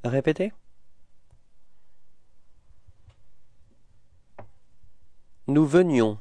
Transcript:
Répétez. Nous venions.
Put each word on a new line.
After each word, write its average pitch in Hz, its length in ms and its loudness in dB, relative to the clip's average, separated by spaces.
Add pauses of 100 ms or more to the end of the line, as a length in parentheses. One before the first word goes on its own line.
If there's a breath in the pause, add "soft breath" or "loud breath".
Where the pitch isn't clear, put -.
Répétez. 151 500 2 (4000)
Nous 147 180 6
venions. 135 560 6